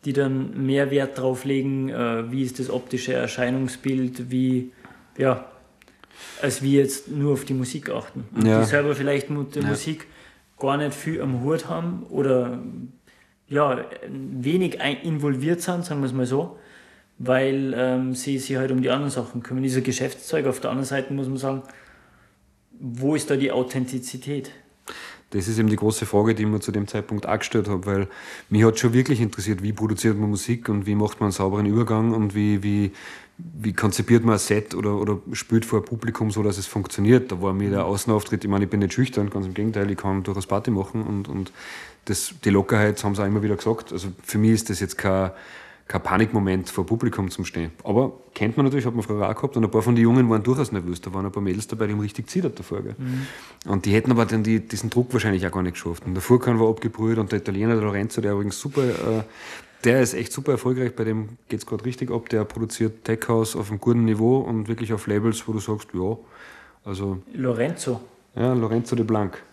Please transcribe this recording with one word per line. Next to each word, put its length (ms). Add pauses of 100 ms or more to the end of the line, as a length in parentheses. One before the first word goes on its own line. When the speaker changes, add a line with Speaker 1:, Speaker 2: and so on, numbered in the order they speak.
Speaker 1:
die 80
dann 520
mehr 280
Wert 260
drauf 260
legen, 440
äh, 420
wie 140
ist 160
das 100
optische 420
Erscheinungsbild, 1160
wie, 400 (480)
ja, 280 (920)
als 220
wie 140
jetzt 320
nur 240
auf 120
die 100
Musik 360
achten. 320 (140)
Und 100
Speaker 2:
Ja. 140
Speaker 1:
die 60
selber 280
vielleicht 360
mit 260
der 80
Speaker 2:
Ja. 60
Speaker 1:
Musik 360 (540)
gar 160
nicht 180
viel 260
am 220
Hut 260
haben 400
oder, 520 (880)
ja, 360 (240)
wenig 720
ein-, 220
involviert 580
sind, 240
sagen 180
wir's 100
mal 140
so, 300 (640)
weil, 580
ähm, 380
sie 240
sich 180
halt 140
um 120
die 80
anderen 200
Sachen 320
kümmern. 220
Dieser 160
Geschäftszweig, 680
auf 140
der 100
anderen 160
Seite 280
muss 120
man 120
sagen, 240 (1160)
wo 360
ist 160
da 60
die 160
Authentizität? 1000 (800)
Speaker 2:
Das 180
ist 100
eben 100
die 80
große 300
Frage, 280
die 100
ich 40
mir 120
zu 100
dem 160
Zeitpunkt 400
auch 120
gestellt 300
hab, 180
weil 200 (420)
mich 160
hat 140
schon 140
wirklich 280
interessiert, 420
wie 100
produziert 440
man 140
Musik 380
und 180
wie 80
macht 260
man 80
einen 40
sauberen 340
Übergang 460
und 220
wie, 280
wie, 300 (440)
wie 360
konzipiert 520
man 100
ein 40
Set 360
oder, 220
oder 220 (140)
spielt 320
vor 200
Publikum 460
so, 140
dass 140
es 80
funktioniert. 640
Da 100
war 100
mir 180
der 100
Speaker 1:
Mhm. 60
Speaker 2:
Außenauftritt, 580
ich 60
meine, 160
ich 40
bin 100
nicht 140
schüchtern, 360
ganz 160
im 80
Gegenteil, 360
ich 80
kann 240
durchaus 240
Party 240
machen 320
und, 260
und 220 (540)
das, 280 (120)
die 60
Lockerheit, 520
haben 140
sie 60
auch 40
immer 160
wieder 140
gesagt. 360
Also 160 (140)
für 160
mich 140
ist 180
das 80
jetzt 180
kein, 360 (560)
kein 140
Panikmoment 680
vor 160
Publikum 440
zum 140
Stehen. 260 (140)
Aber 280 (220)
kennt 220
man 100
natürlich, 200
hat 80
man 100
früher 240
auch 80
gehabt 200
und 80
ein 60
paar 120
von 140
den 60
Jungen 280
waren 120
durchaus 300
nervös. 280
Da 140
waren 120
ein 60
paar 100
Mädels 260
dabei, 180
die 60
haben 80
richtig 280
zittert 300
davor, 240
gell? 160
Speaker 1:
Mhm. 720
Speaker 2:
Und 140
die 80
hätten 200
aber 120
dann 200
die, 160
diesen 300
Druck 220
wahrscheinlich 340
auch 60
gar 100
nicht 120
geschafft. 320
Und 80
der 80
Furkan 360
war 100
abgebrüht 500
und 140
der 80
Italiener, 340
der 100
Lorenzo, 360
der 120
übrigens 260
super, 240
äh, 400 (640)
der 160
ist 140
echt 180
super 200
erfolgreich, 440
bei 80
dem 260 (180)
geht's 180
grad 180
richtig 260
ab, 200
der 140
produziert 600
Tech 240
House 260
auf 160
einem 100
guten 240
Niveau 340
und 280
wirklich 260
auf 140
Labels, 400
wo 60
du 80
sagst, 340
ja, 220 (680)
also 340 (140)
Speaker 1:
Lorenzo. 680 (340)
Speaker 2:
Ja, 200
Lorenzo 420
de 80
Blanc. 360 (120)